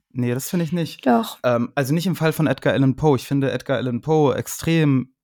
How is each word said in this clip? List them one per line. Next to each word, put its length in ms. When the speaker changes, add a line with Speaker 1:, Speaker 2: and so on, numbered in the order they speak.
Speaker 1:
Nee, 220
das 160
finde 160
ich 60
nicht. 340
Speaker 2:
Doch. 380
Speaker 1:
Ähm, 320
also 180
nicht 140
im 80
Fall 180
von 140
Edgar 260
Allan 220
Poe. 200
Ich 120
finde 240
Edgar 260
Allan 240
Poe 340
extrem 760